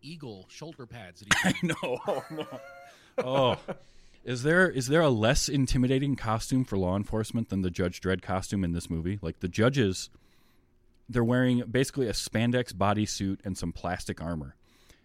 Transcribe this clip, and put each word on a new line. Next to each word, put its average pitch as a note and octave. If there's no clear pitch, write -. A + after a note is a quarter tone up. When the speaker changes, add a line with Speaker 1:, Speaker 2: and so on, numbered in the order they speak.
Speaker 1:
eagle C3
shoulder D3+
pads G#2
that -
he -
Speaker 2:
<laughs> -
I -
know. D3+
Oh, D#3
no. D#3
Oh. B2+
Is A#2+
there, E3+
is C3
there D#3
a D3+
less A#2
intimidating C3+
costume A#2
for G2
law F#2
enforcement A2
than F#2+
the F#2
Judge F2+
Dredd F#2
costume F#2+
in F2
this F2
movie? F2
Like, E2
the F#2
judges, G#2+
they're A#2+
wearing B2
basically B2+
a G2
spandex A#2+
bodysuit G2+
and F#2+
some E2+
plastic F2+
armor. D#2